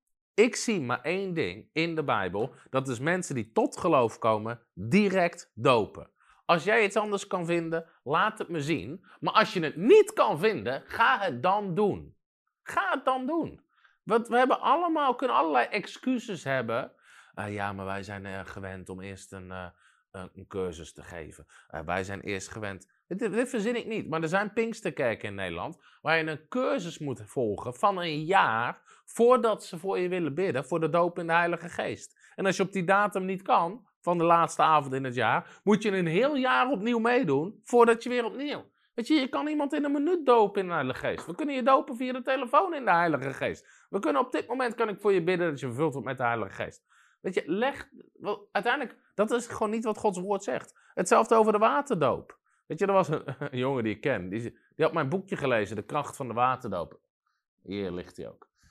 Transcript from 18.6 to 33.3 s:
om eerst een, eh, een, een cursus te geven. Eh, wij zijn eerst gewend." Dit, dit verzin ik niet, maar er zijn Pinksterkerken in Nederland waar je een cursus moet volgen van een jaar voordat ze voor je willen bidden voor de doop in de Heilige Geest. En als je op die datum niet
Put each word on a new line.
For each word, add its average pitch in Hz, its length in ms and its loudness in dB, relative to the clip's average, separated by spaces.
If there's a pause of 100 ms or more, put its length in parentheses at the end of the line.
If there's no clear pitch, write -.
om 92 120 -12
eerst 95 320 -16
een, 92 180 -16
eh, 92 160 -10 (440)
een, 92 240 -14
een 95 120 -18
cursus 87 460 -8
te 76 100 -20
geven. 80 440 -16 (220)
Eh, 80 120 -10
wij 87 240 -4
zijn 98 160 -10
eerst 98 280 -8
gewend." 101 400 -12 (180)
Dit, 202 260 -6
dit 240 160 -2
verzin 233 280 -4
ik 220 100 -8
niet, 208 220 -8
maar 160 140 -2
er 160 60 -2
zijn 202 240 -2
Pinksterkerken 147 760 -2
in 104 60 -10
Nederland 95 440 -6 (240)
waar 156 140 0
je 160 140 -2
een 151 180 -10
cursus 254 500 -4
moet 135 260 -8
volgen 107 500 -4
van 202 240 0
een 156 260 -4
jaar 156 640 2 (200)
voordat 226 560 4
ze - 140 -12
voor 190 200 -4
je 180 100 0
willen 175 260 -2
bidden 147 300 -2
voor 170 160 -2
de 160 100 0
doop 175 280 2
in 170 80 -6
de 165 60 0
Heilige 175 360 0
Geest. - 640 -10
En 185 120 -4
als 190 100 2
je 196 60 0
op 185 100 -2
die 190 120 -2
datum 196 400 2
niet 190 180 -6